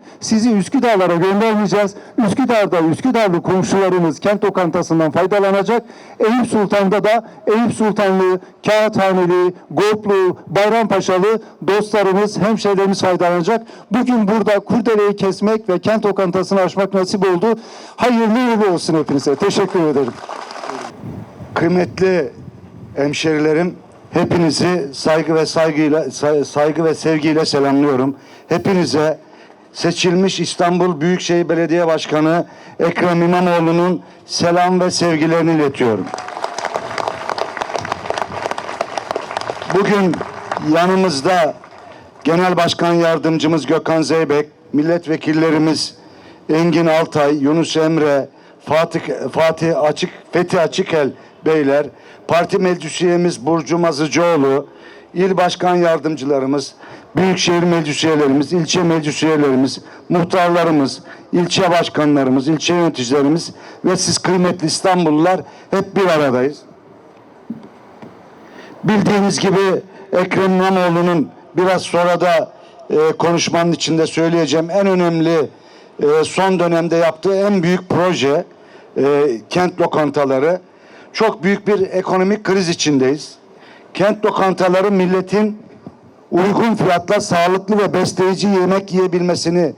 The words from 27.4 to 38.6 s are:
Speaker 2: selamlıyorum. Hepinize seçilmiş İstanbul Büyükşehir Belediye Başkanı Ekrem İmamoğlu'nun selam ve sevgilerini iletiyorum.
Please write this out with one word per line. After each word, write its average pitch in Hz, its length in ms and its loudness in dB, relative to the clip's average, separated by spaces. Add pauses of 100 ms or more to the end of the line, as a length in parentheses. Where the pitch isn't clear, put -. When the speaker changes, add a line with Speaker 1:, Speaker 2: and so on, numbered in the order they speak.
Speaker 2:
selamlıyorum. 139 720 2 (340)
Hepinize 156 720 0 (540)
seçilmiş 180 680 0
İstanbul 175 600 0
Büyükşehir 175 480 0
Belediye 165 380 0
Başkanı 156 580 0 (340)
Ekrem 170 420 0
İmamoğlu'nun 175 800 2 (240)
selam 180 540 0
ve 175 120 0
sevgilerini 165 600 0
iletiyorum. 131 540 0 (3750)